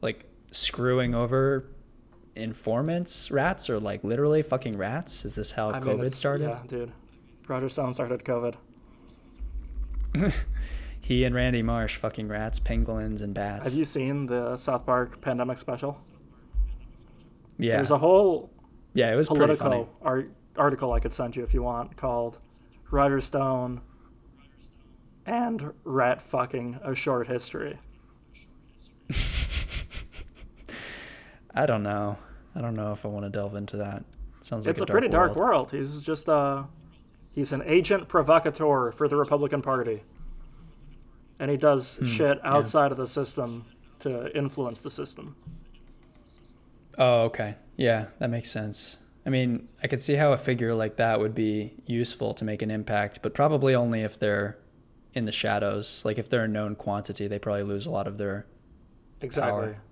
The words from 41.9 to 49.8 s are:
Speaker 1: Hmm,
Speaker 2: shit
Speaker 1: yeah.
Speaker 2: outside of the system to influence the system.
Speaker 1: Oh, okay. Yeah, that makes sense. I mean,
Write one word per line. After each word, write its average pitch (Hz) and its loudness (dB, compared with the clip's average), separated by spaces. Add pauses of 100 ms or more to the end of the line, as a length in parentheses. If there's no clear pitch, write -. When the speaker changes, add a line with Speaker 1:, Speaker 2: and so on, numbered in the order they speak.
Speaker 1:
Hmm, 131 -2
Speaker 2:
shit 139 4
Speaker 1:
yeah. 135 0
Speaker 2:
outside 143 4
of 131 -6
the 127 -2
system 120 -4 (340)
to 127 -6
influence 135 -2
the - -10
system. - -12 (1600)
Speaker 1:
Oh, 123 6
okay. 107 -4 (200)
Yeah, 113 2 (140)
that 123 -2
makes 117 -4
sense. - -8 (280)
I 131 -2
mean, 123 0 (140)